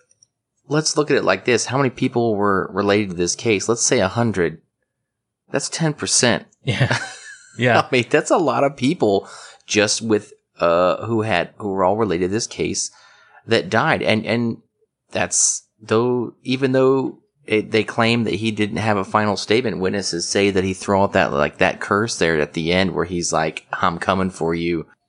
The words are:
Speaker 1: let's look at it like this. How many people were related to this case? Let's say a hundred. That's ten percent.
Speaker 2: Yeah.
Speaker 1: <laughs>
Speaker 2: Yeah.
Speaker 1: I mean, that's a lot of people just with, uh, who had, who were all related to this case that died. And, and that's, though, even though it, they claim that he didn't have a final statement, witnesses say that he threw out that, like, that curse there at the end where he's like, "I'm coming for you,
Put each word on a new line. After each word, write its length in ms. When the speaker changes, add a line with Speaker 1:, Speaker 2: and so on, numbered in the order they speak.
Speaker 1:
let's 280
look 140
at 60
it 80
like 220
this. 200
How 120
many 120
people 460
were 360
related 380
to 60
this 180
case? 340
Let's 140
say 180
a 80
hundred. 520
That's 180
ten 260
percent. 520
Speaker 2:
Yeah. 380
Speaker 1:
<laughs> 60
Speaker 2:
Yeah. 220
Speaker 1:
I 100
mean, 180
that's 220
a 60
lot 260
of 140
people 520
just 340
with, 320
uh, 460
who 160
had, 360
who 120
were 120
all 140
related 320
to 40
this 140
case 420
that 200
died. 320
And, 240
and 340
that's, 560
though, 520
even 260
though 480
it, 240
they 100
claim 420
that 100
he 180
didn't 240
have 200
a 80
final 320
statement, 440
witnesses 480
say 240
that 100
he 100
threw 300
out 120
that, 180
like, 260
that 220
curse 360
there 240
at 120
the 200
end 220
where 120
he's 260
like, 400
"I'm 260
coming 320
for 240
you, 320